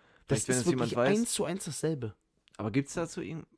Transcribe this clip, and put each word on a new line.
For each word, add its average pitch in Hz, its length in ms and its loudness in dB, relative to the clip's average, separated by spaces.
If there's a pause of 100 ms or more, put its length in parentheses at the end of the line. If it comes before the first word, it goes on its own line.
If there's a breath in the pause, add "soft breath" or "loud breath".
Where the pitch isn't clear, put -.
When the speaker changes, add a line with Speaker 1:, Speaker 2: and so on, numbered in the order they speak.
(280 soft breath)
Speaker 1:
Das - 180 2
Speaker 2:
Vielleicht, - 20 -14
wenn 127 80 4
Speaker 1:
ist 127 60 2
Speaker 2:
es 170 80 2
jemand 123 220 2
Speaker 1:
wirklich - 60 -2 (140)
Speaker 2:
weiß. 208 80 4
Speaker 1:
eins 233 140 0
zu 196 100 0
eins 170 220 -4
dasselbe. 147 500 -4 (420)
Speaker 2:
Aber 104 140 -2
gibt's 139 220 0
dazu 170 280 -4
irgend-, - 260 -8 (100)